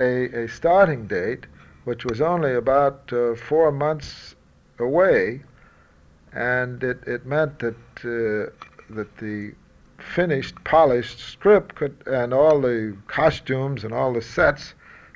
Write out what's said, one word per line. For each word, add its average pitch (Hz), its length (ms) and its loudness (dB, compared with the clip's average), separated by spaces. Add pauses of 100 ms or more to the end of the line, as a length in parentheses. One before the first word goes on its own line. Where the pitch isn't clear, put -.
a, 123 440 -2
a - 20 -8
starting 165 580 2
date, 98 400 -4 (380)
which 117 200 -6
was 117 160 -4
only 156 360 0
about, 135 580 0
uh, 120 220 0
four 151 360 2
months 147 640 -6 (460)
away, 135 640 2 (880)
and 123 500 -4
it, 123 220 -2
it 123 220 -8
meant 147 320 -2
that, 117 160 -4 (220)
uh, 113 520 -4 (460)
that 107 220 -10
the 104 360 -10 (600)
finished, 160 480 -2
polished 131 560 2
script - 560 2
could, 143 200 -6 (120)
and 123 260 -2
all 147 260 6
the 110 460 -2
costumes 135 760 -2
and 110 100 -8
all 127 200 0
the 117 100 -2
sets 147 500 0 (420)